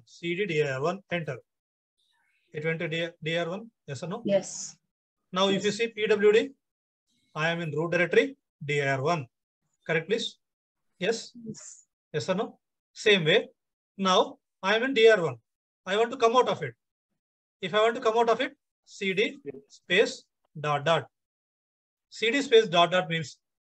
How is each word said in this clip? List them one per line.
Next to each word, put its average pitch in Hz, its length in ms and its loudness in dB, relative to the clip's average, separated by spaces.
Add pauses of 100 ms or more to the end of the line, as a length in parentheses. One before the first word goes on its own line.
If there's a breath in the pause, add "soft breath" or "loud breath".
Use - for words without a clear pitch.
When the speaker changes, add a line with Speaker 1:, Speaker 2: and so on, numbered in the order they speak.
Speaker 1:
C 170 300 -8
D 202 100 -4
D 156 180 -2
I 143 80 -2
R 131 100 -4
one, 180 180 -4 (120)
enter. 151 260 -6 (1160)
It 156 120 -8
went 160 140 -2
to 175 80 -6
D-, 165 220 -4 (140)
D 165 140 -2
I 170 60 -2
R 165 60 -6
one, 220 200 -10 (180)
yes 139 160 -10
or 165 40 -10
no? 226 180 -8
Speaker 2:
Yes. - 500 -2 (560)
Speaker 1:
Now, 190 180 0
if 190 140 0
you 208 60 2
Speaker 2:
Yes. 202 80 -4
Speaker 1:
see 233 100 -2
P 214 200 -4
W 208 240 4
D, 262 180 4 (840)
I 156 140 -2
am 170 120 -4
in 160 100 -6
root 160 200 -4
directory, 202 440 2 (300)
D 147 160 -2
I 139 140 0
R 131 80 -4
one. 156 240 -2 (580)
Correct, 160 240 -2
please? - 280 -4 (600)
Yes? 208 340 -4 (140)
Speaker 2:
Yes. - 400 -16 (280)
Speaker 1:
Yes 147 160 -6
or 185 60 0
no? 247 240 -6 (340)
Same 196 320 2
way. 202 240 2 (480)
Now, 196 420 2 (240)
I 202 120 0
am 226 80 0
in 269 120 -2
D 226 120 8
I 220 60 10
R 190 80 2
one. 135 160 -4 (480)
I 185 100 -2
want 233 160 2
to 269 60 -12
come 233 180 4
out 240 140 4
of 170 140 -4
it. 123 100 -10 (880)
If 190 140 -4
I 214 60 4
want 233 140 2
to 269 60 -10
come 220 160 2
out 233 120 4
of 226 120 2
it, 285 160 -6 (280)
C 190 280 -6
D 233 240 -2 (300)
space - 560 -2 (360)
dot 143 240 -4
dot. 156 220 0 (1040)
C 226 220 -4
D 277 100 0
space 220 260 6
dot 170 220 4
dot 175 180 0
means 165 300 -6 (240)